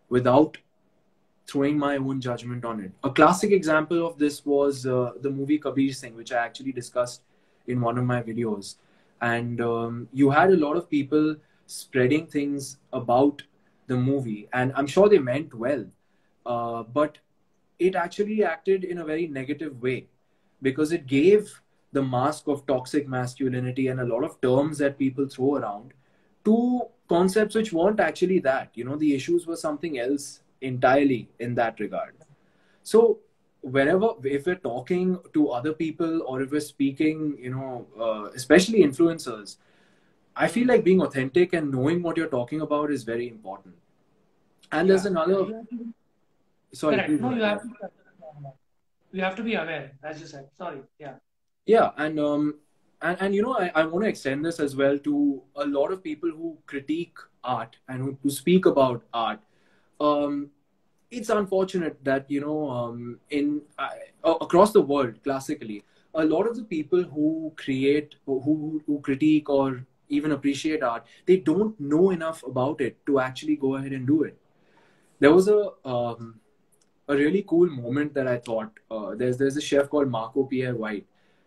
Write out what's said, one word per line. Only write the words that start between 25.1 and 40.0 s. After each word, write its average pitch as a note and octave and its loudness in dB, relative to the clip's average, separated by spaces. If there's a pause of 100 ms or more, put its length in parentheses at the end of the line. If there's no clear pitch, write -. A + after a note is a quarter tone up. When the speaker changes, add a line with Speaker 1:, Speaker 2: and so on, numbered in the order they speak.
Speaker 1:
throw C3+ 0
around A2 -8 (520)
to A#3+ 4 (260)
concepts F#3+ 2
which A3 0
weren't G3 2
actually F3 2
that. C3+ 0
You A#2 -10
know, C3+ -6
the D3+ 2
issues E3 0
were E3 -6
something D3+ -6
else C#3 -4 (200)
entirely C3 2 (100)
in A#2+ -6
that A#2 0
regard. F#2 -6 (680)
So A3+ 4 (420)
wherever, D3 2 (140)
if C#3 -2
we're F3+ 0
talking F3+ -2 (160)
to D3+ 2
other D3+ -2
people D#3+ -4
or C3 -4
if C3+ -6
we're D3 -2
speaking, D3 -2
you B2+ -10
know, C3 -8 (120)
uh, A2 -4
especially F#3 6
influencers, C#3 0 (800)